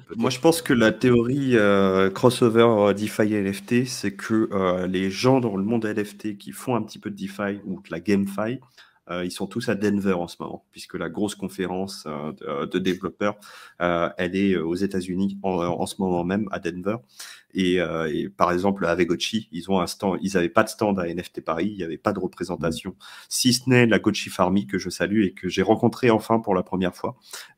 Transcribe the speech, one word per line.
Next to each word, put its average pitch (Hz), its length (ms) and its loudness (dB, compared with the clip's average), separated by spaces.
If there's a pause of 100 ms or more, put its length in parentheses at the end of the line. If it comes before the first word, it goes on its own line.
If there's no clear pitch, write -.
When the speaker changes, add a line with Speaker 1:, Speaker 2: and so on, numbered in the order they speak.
Speaker 1:
peut-être - 100 -12
Speaker 2:
Moi, 117 140 0
je 127 80 -4
pense 165 240 4
que - 100 0
la 113 200 6
théorie, 123 640 4
euh, 98 520 4
crossover, 117 600 6
euh, 104 240 6
DeFi 104 420 0
et 107 40 0
N 98 140 0
F 98 140 -10
T, 123 180 2
c'est 101 280 -4
que, 110 400 0
euh, 92 340 2
les 92 240 0
gens 127 300 4
dans 110 160 -2
le 95 80 0
monde 113 200 0
N 107 200 -2
F 104 120 -12
T 104 200 -8
qui - 160 -16
font - 240 -4
un 110 60 -2
petit - 180 -14
peu 104 100 -10
de 101 60 -12
DeFi 101 500 -6
ou 92 140 -8
de - 100 -20
la 82 80 -6
GameFi, 104 600 0 (500)
euh, 87 140 -6
ils 90 60 -6
sont - 160 -6
tous 117 220 -6
à 113 60 0
Denver 101 400 0
en 87 140 -2
ce - 120 -18
moment, 80 320 -10
puisque - 220 -16
la 85 160 -6
grosse 101 240 -2
conférence, 92 720 -6
euh, 76 260 -8 (300)
de, 82 80 -2
de 90 80 -2
développeurs, 92 580 -2 (460)
euh, 85 340 2
elle 90 180 -2
est, 98 200 2
euh, 80 100 0
aux 85 120 -2
États-Unis 95 640 -2
en, 95 160 0
en 87 280 -2
ce - 120 -12
moment 90 260 0
même, 98 280 -2
à 90 60 -6
Denver. 90 380 -6 (560)
Et, 90 280 2
euh, 80 320 -2
et - 180 -4
par 90 200 2
exemple, 95 360 0
avec 85 220 2
Gotchi, 104 440 -4
ils 85 180 -8
ont 98 80 2
un - 80 0
stand, 92 360 -2
ils 95 140 -4
avaient 87 120 2
pas 110 160 4
de 110 60 -4
stand 101 280 0
à 87 80 -2
N 85 160 -4
F - 100 -16
T - 100 -12
Paris, 82 240 -2
il 104 100 -6
y 90 80 -6
avait 82 140 -6
pas 104 140 0
de 101 60 -6
représentation, 90 760 -6
Speaker 1:
Mm. - 20 -20 (340)
Speaker 2:
si - 240 -2
ce - 160 -4
n'est 123 180 4
la 104 120 4
Gotchi - 320 -2
Farmy 98 360 0
que 95 120 -6
je 90 100 -6
salue 92 340 0
et 92 120 0
que - 140 -8
j'ai 95 140 0
rencontrée 113 480 2
enfin 113 300 2
pour 104 140 -2
la 90 80 2
première 92 340 -2
fois. - 180 -8 (440)